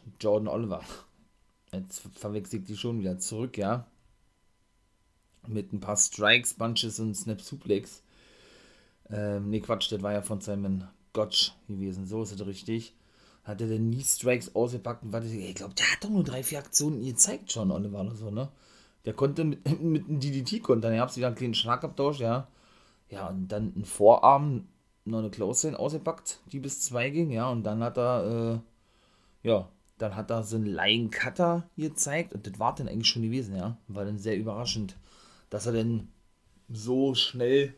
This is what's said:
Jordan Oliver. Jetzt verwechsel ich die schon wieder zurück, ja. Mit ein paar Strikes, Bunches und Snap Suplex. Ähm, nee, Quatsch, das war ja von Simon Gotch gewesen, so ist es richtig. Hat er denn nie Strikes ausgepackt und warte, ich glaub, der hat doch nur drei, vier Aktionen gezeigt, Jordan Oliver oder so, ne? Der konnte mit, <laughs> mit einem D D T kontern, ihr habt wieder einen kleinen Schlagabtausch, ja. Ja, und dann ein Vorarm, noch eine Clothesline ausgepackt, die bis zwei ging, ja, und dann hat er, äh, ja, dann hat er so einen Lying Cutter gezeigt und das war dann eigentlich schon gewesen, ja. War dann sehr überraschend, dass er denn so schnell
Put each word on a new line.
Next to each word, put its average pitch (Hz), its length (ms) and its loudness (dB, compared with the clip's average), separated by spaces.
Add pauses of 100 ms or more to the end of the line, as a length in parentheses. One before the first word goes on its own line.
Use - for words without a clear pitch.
(200)
Jordan 107 280 2
Oliver. 101 340 -2 (880)
Jetzt 95 280 -8 (140)
verwechsel 104 460 -6
ich 92 60 -10
die 104 100 -8
schon 117 220 -4
wieder 92 200 -2
zurück, 117 380 -6
ja. 113 300 -2 (1600)
Mit 107 260 -6
ein 104 80 -6
paar 101 160 -2
Strikes, 110 580 4
Bunches 117 440 -2
und 110 160 -4
Snap 104 260 -6
Suplex. - 640 -2 (1080)
Ähm, 104 400 -2
nee, 107 100 2
Quatsch, 107 320 -2
das 98 100 -2
war 101 100 0
ja 104 100 0
von 101 180 -6
Simon 98 440 -2 (280)
Gotch - 400 2 (160)
gewesen, 95 380 -6
so 110 160 -4
ist 107 100 -6
es 98 140 -6
richtig. 113 480 -6 (480)
Hat 104 180 -8
er 117 60 0
denn 110 240 2
nie 127 120 0
Strikes 123 520 0
ausgepackt 117 480 -2
und 110 100 -10
warte, 113 140 -2
ich 98 280 -6
glaub, 95 220 -10
der - 160 4
hat - 100 -4
doch 202 60 -6
nur 202 160 4
drei, 131 180 -4
vier 143 180 -2
Aktionen 147 440 0
gezeigt, 135 480 0
Jordan 98 200 2
Oliver 101 280 -2
oder 107 140 -4
so, 107 160 -8
ne? 120 180 -4 (560)
Der 110 80 -4
konnte 143 320 2
mit, 147 380 0
<laughs> - 0 -
mit 156 260 2
einem 151 100 0
D 139 120 0
D 135 140 -2
T 214 160 -2
kontern, 113 340 4
ihr 117 80 4
habt 131 120 -2
wieder 127 120 0
einen 117 100 -2
kleinen 120 160 -2
Schlagabtausch, 139 680 0
ja. 120 280 0 (640)
Ja, 95 180 -8
und 92 200 -4
dann 107 280 -4
ein 101 80 -4
Vorarm, 127 800 8 (380)
noch 113 140 -2
eine 110 100 -2
Clothesline 110 500 -2
ausgepackt, 151 600 -4 (120)
die 139 60 -6
bis 139 220 -8
zwei 123 300 -2
ging, 160 200 0
ja, 120 200 0
und 117 140 -2
dann 107 180 0
hat 120 160 -2
er, 117 640 2 (840)
äh, - 20 0
ja, 104 220 4 (300)
dann 101 180 -4
hat 107 140 -6
er 113 120 0
so 110 140 -4
einen 110 80 2
Lying 104 460 2
Cutter 170 640 0
gezeigt 156 560 -2
und - 140 -8
das 107 120 -10
war 113 160 2
dann - 140 -6
eigentlich 110 200 0
schon 117 120 0
gewesen, 113 340 -2
ja. 98 220 -4 (120)
War 101 180 -6
dann 104 120 -4
sehr 101 200 -2
überraschend, 110 580 -4 (540)
dass 104 160 -4
er 120 60 0
denn 113 360 0 (640)
so 127 440 2
schnell 131 640 4